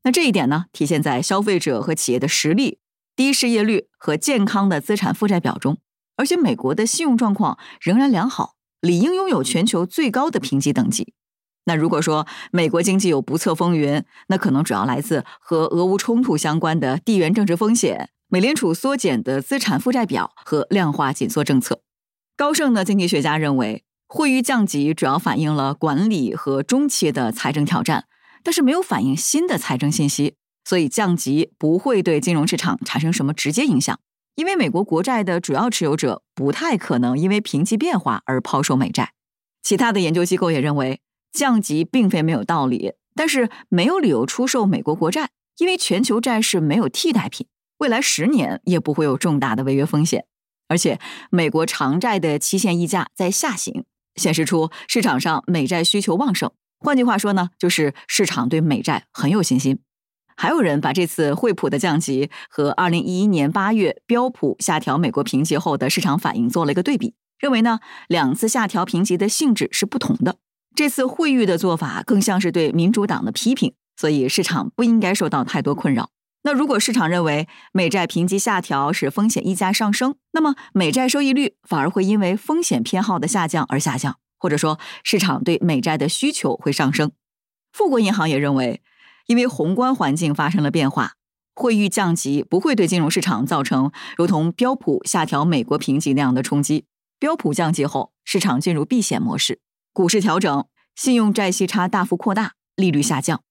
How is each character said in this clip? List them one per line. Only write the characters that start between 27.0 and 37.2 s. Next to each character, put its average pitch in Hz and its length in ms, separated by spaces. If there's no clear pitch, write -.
的 117 200
财 - 200
政 147 140
挑 - 160
战， - 240
但 339 100
是 339 80
没 262 100
有 339 80
反 - 240
映 135 140
新 330 300
的 294 100
财 - 180
政 143 160
信 156 160
息， 143 280
所 185 140
以 160 100
降 180 300
级 151 400
不 160 220
会 220 240
对 160 180
金 175 140
融 147 120
市 - 80
场 135 300
产 - 160
生 160 100
什 139 140
么 147 80
直 147 180
接 233 140
影 160 160
响。 - 180
因 311 100
为 381 100
美 226 140
国 185 140
国 165 180
债 233 220
的 175 160
主 170 140
要 214 180
持 - 120
有 151 140
者 123 240
不 139 160
太 294 260
可 147 220
能 123 180
因 170 100